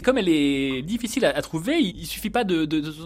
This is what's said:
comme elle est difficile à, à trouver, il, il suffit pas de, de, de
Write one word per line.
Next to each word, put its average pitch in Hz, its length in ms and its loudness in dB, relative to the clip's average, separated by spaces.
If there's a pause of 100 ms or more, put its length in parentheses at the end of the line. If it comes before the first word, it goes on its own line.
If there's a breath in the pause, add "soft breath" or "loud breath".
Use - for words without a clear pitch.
comme 262 140 2
elle 196 100 0
est 139 540 2
difficile 226 420 -4
à, 156 60 6
à 139 120 0
trouver, 185 380 -2
il, 220 180 0
il 160 80 -12
suffit - 260 -6
pas 240 120 2
de, 170 220 2
de, 156 160 0
de 156 100 -4 (140)